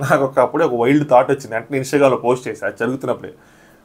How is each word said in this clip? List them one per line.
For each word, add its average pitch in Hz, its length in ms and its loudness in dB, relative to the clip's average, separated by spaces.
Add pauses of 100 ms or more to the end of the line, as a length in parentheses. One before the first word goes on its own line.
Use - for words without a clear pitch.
నాకు 139 240 0
ఒక, 135 140 -2
అప్పుడే 143 260 2
ఒక 127 100 0
wild 143 340 2
thought 135 220 4
వచ్చింది. 113 260 -4
అంటే 135 220 -6
Instagram-లో 135 380 2
పోస్ట్ 120 320 -2
చేసి, 104 160 -10
అది 104 160 -6
జరుగుతున్నప్పుడే 117 520 -6 (520)